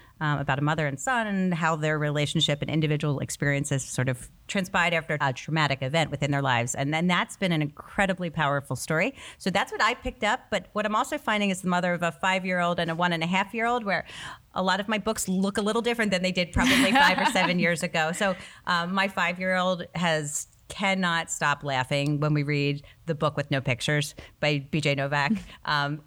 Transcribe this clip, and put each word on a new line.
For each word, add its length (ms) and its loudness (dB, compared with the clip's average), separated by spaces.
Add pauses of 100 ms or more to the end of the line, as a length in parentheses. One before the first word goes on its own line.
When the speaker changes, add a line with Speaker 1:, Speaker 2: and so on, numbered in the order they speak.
(200)
Speaker 1:
um, 200 0
about 200 -2
a 20 -2
mother 240 0
and 140 -4
son 280 0
and 260 0
how 240 0
their 200 0
relationship 640 0
and 80 2
individual 500 0
experiences 640 -2
sort 240 -2
of 200 -6 (180)
transpired 460 0
after 280 -2
a 100 2
traumatic 520 0
event 280 2
within 200 -2
their 100 2
lives. 340 0
And 180 -2
then 140 2
that's 300 0
been 160 0
an 80 2
incredibly 680 -2
powerful 460 0
story. 380 0 (240)
So 140 -4
that's 200 0
what 100 -2
I 120 4
picked 320 -8
up. 240 2
But 240 -2
what 120 -2
I'm 100 0
also 220 0
finding 340 0
is 100 -4
the 80 -2
mother 240 2
of 100 -2
a 80 0
five-year-old 680 0
and 120 0
a 40 -2
one 180 2
and 100 -2
a 40 -2
half-year-old, 580 0
where 200 -2 (480)
a 100 -2
lot 180 2
of 80 -6
my 80 0
books 320 -4
look 280 0
a 40 -2
little 220 0
different 280 0
than 120 0
they 100 0
did 180 -2
probably 400 4
five 280 6
or 80 2
seven 320 2
Speaker 2:
<laughs> 60 2
Speaker 1:
years 180 0
ago. 280 0
So, 240 0 (300)
um, 280 0
my 140 2
five-year-old 800 0 (100)
has 520 0 (200)
cannot 600 0
stop 340 0
laughing 560 0
when 140 2
we 80 2
read 400 0 (240)
The 80 -2
Book 240 0
with 140 -2
No 100 0
Pictures 540 0 (240)
by 320 0
B 100 0
J 140 2
Novak. 420 2
Speaker 2:
<laughs> 280 -12
Speaker 1:
Um, 420 0